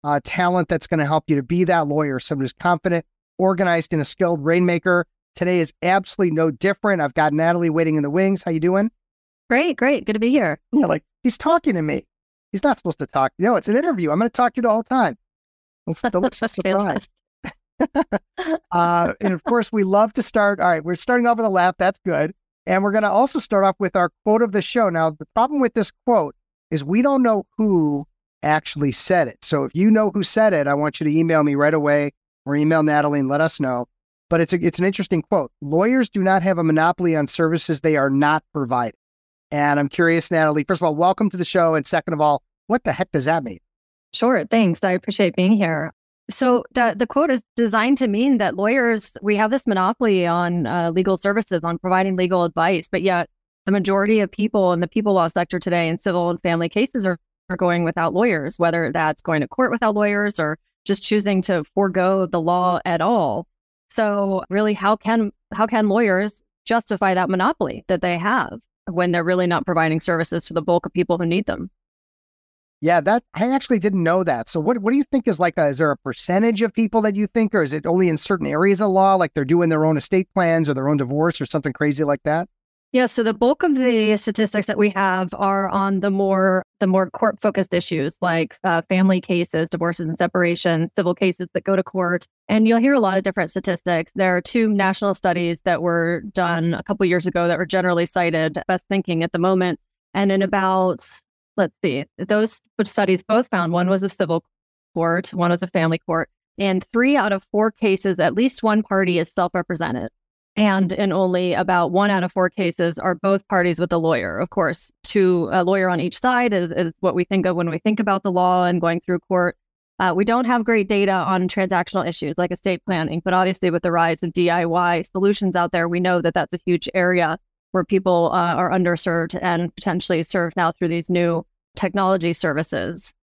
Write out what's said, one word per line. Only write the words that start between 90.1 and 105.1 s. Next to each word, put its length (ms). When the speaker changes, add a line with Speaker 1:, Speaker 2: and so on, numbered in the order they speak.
Speaker 2:
separations, 760
civil 200
cases 400
that 100
go 120
to 60
court. 440
And 200
you'll 100
hear 160
a 60
lot 180
of 60
different 260
statistics. 640
There 220
are 60
two 260
national 460
studies 480
that 200
were 400
done 400
a 100
couple 220
years 200
ago 220
that 100
were 80
generally 400
cited, 640
Best 200
Thinking 360
at 80
the 80
moment. 400
And 180
in 100
about, 640
let's 260
see, 220
those 460
studies 400
both 240
found 240
one 160
was 160
a 40
civil 360
court, 400